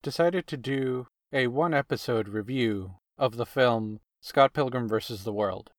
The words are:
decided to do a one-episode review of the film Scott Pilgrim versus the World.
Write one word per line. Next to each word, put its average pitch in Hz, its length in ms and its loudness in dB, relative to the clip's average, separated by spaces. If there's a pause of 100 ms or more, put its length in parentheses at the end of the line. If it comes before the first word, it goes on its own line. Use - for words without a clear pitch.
decided 170 460 0
to 147 100 -8
do 127 480 -4 (260)
a 131 140 2
one-episode 131 800 0
review 107 680 -2 (200)
of 127 200 0
the 117 100 -2
film 113 540 2 (240)
Scott 135 300 4
Pilgrim 127 340 -2
versus 110 360 -2
the 110 80 -4
World. 101 480 -2